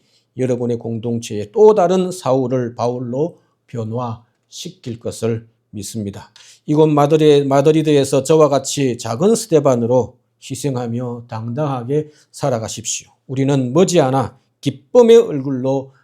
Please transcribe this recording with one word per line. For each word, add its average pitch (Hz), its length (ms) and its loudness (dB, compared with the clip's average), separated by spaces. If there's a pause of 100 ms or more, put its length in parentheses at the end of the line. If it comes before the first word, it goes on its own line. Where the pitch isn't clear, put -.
(380)
여러분의 120 420 -4
공동체에 117 720 -8
또 214 240 6
다른 185 360 2
사울을 127 640 -2
바울로 123 640 -4 (300)
변화시킬 117 1300 -12
것을 113 480 -6 (220)
믿습니다. 101 640 -12 (320)
이곳 151 220 4
마드리-, 147 580 4
마드리드에서 147 800 2
저와 156 260 4
같이 131 480 -2
작은 139 380 0
스데반으로 127 840 0 (300)
희생하며 123 760 -8
당당하게 127 840 -6 (220)
살아가십시오. - 800 -6 (160)
우리는 135 460 0
머지않아 160 640 2 (240)
기쁨의 233 560 4
얼굴로 135 760 -2 (100)